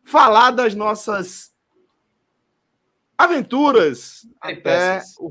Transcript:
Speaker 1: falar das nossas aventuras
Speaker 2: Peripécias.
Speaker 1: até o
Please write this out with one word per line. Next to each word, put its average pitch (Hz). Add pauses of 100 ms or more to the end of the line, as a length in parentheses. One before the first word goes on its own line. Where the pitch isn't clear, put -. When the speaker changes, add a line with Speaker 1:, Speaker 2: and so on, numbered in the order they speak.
Speaker 1:
falar 247
das 233
nossas 208 (1700)
aventuras 262 (160)
Speaker 2:
Peripécias. 185
Speaker 1:
até -
o 165